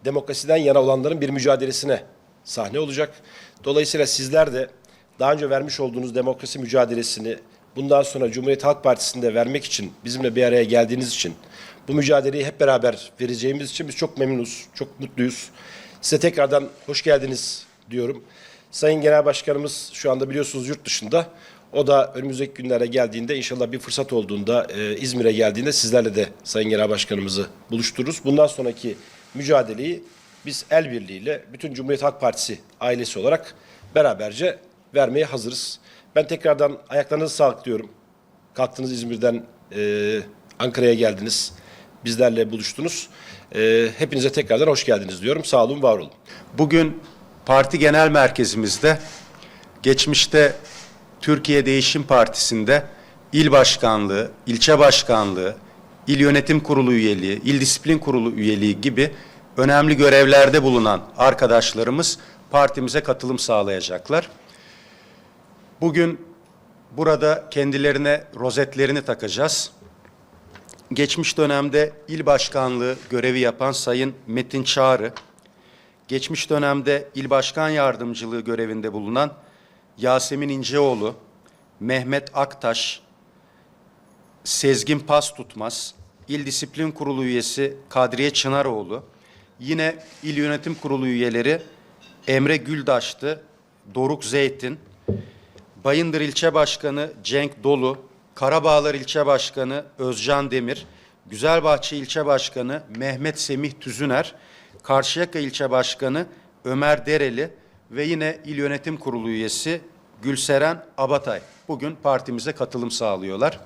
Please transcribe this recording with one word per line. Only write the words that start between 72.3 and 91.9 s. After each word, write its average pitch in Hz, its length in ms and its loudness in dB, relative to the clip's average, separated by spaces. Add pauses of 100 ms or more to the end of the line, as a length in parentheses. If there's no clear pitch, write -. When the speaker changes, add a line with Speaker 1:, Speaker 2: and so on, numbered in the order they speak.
Speaker 2:
görevi 127 300 0
yapan 127 320 0
Sayın 127 420 -4 (140)
Metin 127 360 -6
Çağrı, 127 500 2 (920)
geçmiş 135 420 -6
dönemde 143 640 0
il 135 140 -8
başkan 139 400 0
yardımcılığı 117 720 -2
görevinde 110 520 -4
bulunan 120 400 -2 (640)
Yasemin 131 520 -2
İnceoğlu, 131 640 0 (640)
Mehmet 131 540 -4
Aktaş, - 680 -4 (1400)
Sezgin 139 560 0
Pastutmaz, 139 960 -4 (320)
İl 147 180 -6
Disiplin 139 460 -6
Kurulu 139 320 -6
üyesi 127 540 -4 (120)
Kadriye 127 400 0
Çınaroğlu, 135 760 -2 (560)
yine 160 360 -4 (280)
il 151 140 -6
yönetim 147 380 -4
kurulu 135 320 -4
üyeleri 120 540 -2 (640)